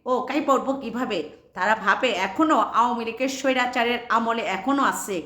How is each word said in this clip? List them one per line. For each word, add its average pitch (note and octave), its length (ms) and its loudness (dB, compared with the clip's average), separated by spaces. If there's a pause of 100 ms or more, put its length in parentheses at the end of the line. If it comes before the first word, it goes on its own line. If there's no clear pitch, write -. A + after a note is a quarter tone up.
ও, B3 140 0
কাইপা C#4 340 2
উঠবো A#3+ 180 0
কীভাবে? A3 500 -4 (320)
তারা G3+ 200 2
ভাবে G3 360 0
এখনও G#3+ 480 2
আওয়ামী A#3 460 0
লীগের A3+ 240 -2
স্বৈরাচারের B3 680 0 (100)
আমলে A3+ 340 0
এখনও F#3+ 400 0
আছে। F#3+ 440 -2